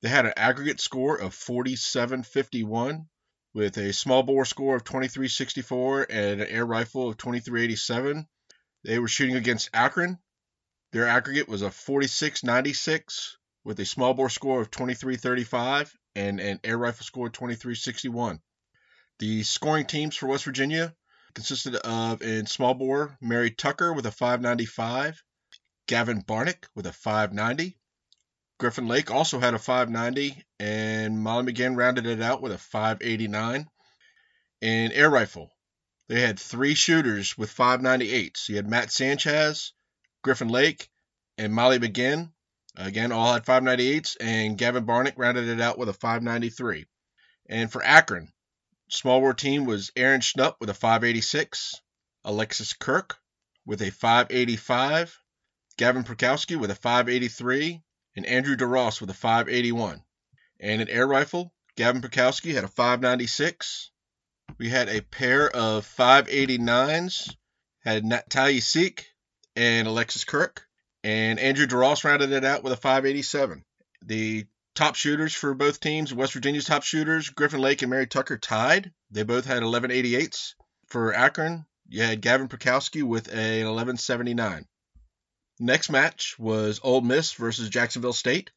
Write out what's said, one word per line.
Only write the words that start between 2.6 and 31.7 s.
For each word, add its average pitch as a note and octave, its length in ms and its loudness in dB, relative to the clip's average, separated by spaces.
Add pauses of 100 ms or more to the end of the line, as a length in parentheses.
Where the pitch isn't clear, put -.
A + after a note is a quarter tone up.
with G#2 240 -2
a G2+ 160 -2
small C3 300 4
bore C3+ 240 2
score C3+ 300 -2
of A#2 80 -4
twenty-three C3 440 -4
sixty-four C3 800 -2
and G#2 320 -2
an G#2+ 80 -4
air A2+ 160 -2
rifle A#2 440 -2
of A2 100 -8
twenty-three A#2+ 460 -4
eighty-seven. B2+ 640 -2 (580)
They A2 140 0
were A#2+ 100 0
shooting B2+ 280 0
against A#2+ 380 -2
Akron. F3 460 0 (720)
Their A#2 160 2
aggregate B2+ 400 2
was G#2 120 -4
a G2 100 -2
forty-six C#3 760 -4
ninety-six C#3 920 -2 (280)
with G#2 160 -8
a G2 40 -2
small B2+ 300 0
bore B2+ 160 0
score C3 320 -2
of G#2+ 80 -6
twenty-three B2+ 460 -6
thirty-five B2+ 760 -2 (220)
and G2+ 260 -4
an G2 240 -6
air A#2 140 -2
rifle A#2+ 260 -4
score B2 220 -8
of A2+ 60 -8
twenty-three A#2+ 420 -8
sixty-one. A#2 680 -6 (800)
The G#2+ 260 -2
scoring D3+ 420 0
teams D3+ 300 -6
for C#3+ 100 -8
West C3+ 200 -2
Virginia D3+ 460 -2 (400)
consisted B2 440 -6
of, A2+ 460 -4
in A2 240 -4
small B2+ 280 0
bore, C3+ 460 -2
Mary A#2+ 320 0
Tucker E3+ 400 -2
with C#3+ 140 -4
a G#2+ 40 -2
five B2 300 0
ninety-five, A#2+ 840 -4 (640)
Gavin A#2 360 0
Barnick A#2 420 -4 (100)
with G2 120 -10
a E2+ 60 -10
five G#2+ 400 -2
ninety. B2+ 460 -4 (800)
Griffin A#2+ 300 -2
Lake B2+ 240 0
also C#3+ 260 0
had A#2+ 160 2
a G#2+ 60 -2
five B2+ 300 0
ninety, B2+ 520 -4 (160)
and A2 640 -2
Molly B2 300 -2
McGinn B2 240 0